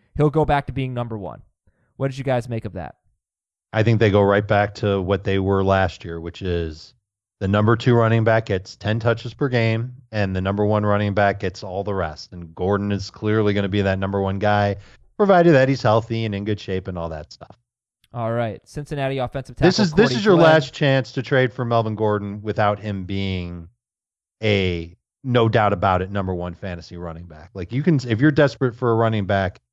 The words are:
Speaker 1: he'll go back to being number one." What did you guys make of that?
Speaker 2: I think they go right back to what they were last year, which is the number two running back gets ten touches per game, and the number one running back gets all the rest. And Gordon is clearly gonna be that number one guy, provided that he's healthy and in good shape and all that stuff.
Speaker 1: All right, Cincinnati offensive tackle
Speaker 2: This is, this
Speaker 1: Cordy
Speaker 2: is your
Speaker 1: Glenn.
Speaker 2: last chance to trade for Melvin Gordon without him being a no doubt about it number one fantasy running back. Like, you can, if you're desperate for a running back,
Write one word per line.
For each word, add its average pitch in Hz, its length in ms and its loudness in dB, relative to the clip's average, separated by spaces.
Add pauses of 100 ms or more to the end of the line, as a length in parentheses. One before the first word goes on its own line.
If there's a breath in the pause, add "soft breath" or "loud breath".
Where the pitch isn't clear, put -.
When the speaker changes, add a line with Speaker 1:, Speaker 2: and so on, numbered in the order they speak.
(160)
Speaker 1:
he'll 147 140 2
go 151 140 0
back 143 220 0
to 135 60 -10
being 131 200 -6
number 120 240 -8
one." 85 260 -12 (540)
What 139 140 -2
did 131 80 -10
you 135 60 -10
guys 123 240 -2
make 113 180 -8
of 92 80 -12
that? 85 220 -14 (760)
Speaker 2:
I 110 100 0
think 110 180 2
they 107 100 4
go 101 120 6
right 101 240 4
back 104 300 2
to 101 240 0
what 95 240 -2
they 98 140 0
were 98 260 0
last 95 400 0
year, 85 160 -12
which 82 220 -12
is 85 520 -6 (460)
the 98 80 -2
number 104 260 4
two 120 200 2
running 113 280 4
back 113 240 2
gets 95 300 -6
ten 110 240 -4
touches 113 340 -2
per 143 140 -2
game, 117 460 -2 (180)
and 101 240 -2
the 92 60 -2
number 101 220 0
one 104 200 0
running 101 300 0
back 101 260 2
gets 92 240 -8
all 95 200 -8
the 101 100 -6
rest. 80 380 -6
And 85 220 -16
Gordon 101 380 -2
is 101 180 -6
clearly 107 440 -2
gonna 101 140 -2
be 101 140 0
that 95 160 0
number 98 220 -4
one 98 180 -2
guy, 104 380 0 (400 soft breath)
provided 180 360 6
that 135 180 6
he's 135 120 -2
healthy 113 440 0
and 104 80 -4
in 101 100 -6
good 104 160 -4
shape 95 260 -6
and 90 120 -8
all 82 100 -6
that 78 240 -12
stuff. - 260 -20 (540)
Speaker 1:
All 117 200 -6
right, 117 320 -4
Cincinnati 139 540 -8
offensive 123 380 -8
tackle 160 120 4
Speaker 2:
This 185 100 2
is, 190 140 2
this 202 160 4
Speaker 1:
Cordy - 80 -4
Speaker 2:
is 208 80 -2
your 202 120 6
Speaker 1:
Glenn. 165 160 8
Speaker 2:
last 156 220 2
chance 135 380 0
to 131 100 -4
trade 131 300 2
for 131 120 -6
Melvin 113 320 0
Gordon 104 460 -2
without 104 360 0
him 101 260 -8
being 90 640 -6 (720)
a 90 520 -2 (300)
no 120 240 2
doubt 107 240 4
about 95 300 2
it 95 80 -6
number 95 240 -4
one 87 200 -8
fantasy 87 440 -12
running 85 260 -12
back. 82 300 -20
Like, 92 180 -8
you 131 100 -2
can, 156 240 2
if 113 140 -2
you're 151 100 6
desperate 135 440 2
for 120 160 -2
a 113 40 2
running 113 320 2
back, 95 340 -2 (120)